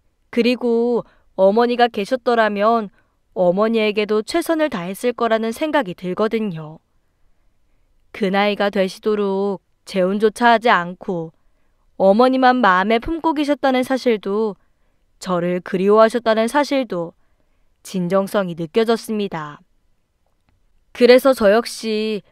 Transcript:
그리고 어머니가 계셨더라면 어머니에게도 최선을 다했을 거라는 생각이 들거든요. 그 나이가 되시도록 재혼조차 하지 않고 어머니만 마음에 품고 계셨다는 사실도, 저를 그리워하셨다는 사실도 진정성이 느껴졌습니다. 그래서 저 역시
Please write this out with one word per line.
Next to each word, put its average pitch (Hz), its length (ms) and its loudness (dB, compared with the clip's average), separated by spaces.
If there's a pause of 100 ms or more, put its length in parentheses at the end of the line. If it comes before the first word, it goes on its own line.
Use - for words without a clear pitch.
(300)
그리고 233 720 0 (320)
어머니가 233 520 2
계셨더라면 220 1000 0 (440)
어머니에게도 214 920 0
최선을 320 460 -2
다했을 196 440 -6
거라는 226 380 -2
생각이 285 420 -4
들거든요. 180 840 -6 (1300)
그 - 140 -6
나이가 202 440 0
되시도록 196 920 -2 (240)
재혼조차 208 640 2
하지 226 180 2
않고 175 640 -2 (640)
어머니만 254 600 4
마음에 202 400 4
품고 320 360 -2
계셨다는 277 500 0
사실도, 220 720 -2 (640)
저를 180 400 -2
그리워하셨다는 220 880 2
사실도 240 640 -2 (720)
진정성이 190 760 -2
느껴졌습니다. 202 1000 -4 (1300)
그래서 254 400 6
저 208 180 2
역시 220 720 -2 (100)